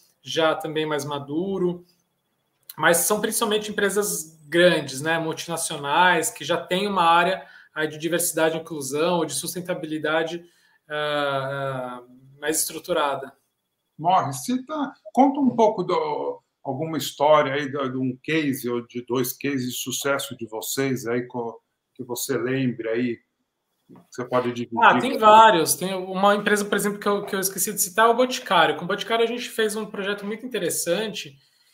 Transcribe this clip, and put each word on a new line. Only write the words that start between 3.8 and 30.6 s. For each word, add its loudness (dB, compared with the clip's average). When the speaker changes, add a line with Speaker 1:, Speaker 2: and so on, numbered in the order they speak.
Speaker 1:
grandes, 4
né, 0
multinacionais, 0
que -12
já 0
têm -2
uma 2
área 4
aí -2
de -10
diversidade 0
e -4
inclusão, -2
ou 0
de -6
sustentabilidade, -4
ah, -4
ah, -20
mais -2
estruturada. -2
Speaker 2:
Morris, 0
cita, -4
conta 4
um 2
pouco 4
do, -4
alguma -4
história 4
aí -4
de, -4
de -8
um -2
case -2
ou -4
de -10
dois -2
cases -4
de -8
sucesso -4
de -10
vocês -4
aí, -2
co-, -8
que -16
você -4
lembre -2
aí, -2
que -20
você -10
pode 0
dividir. -6
Speaker 1:
Ah, 8
tem 0
vários. 8
Tem -4
uma 2
empresa, 0
por -2
exemplo, -2
que -2
eu, 0
que -6
eu -2
esqueci -4
de -4
citar, 4
o 6
Boticário. 2
Com -8
o -6
Boticário 0
a 0
gente -8
fez -2
um -4
projeto -6
muito -8
interessante -4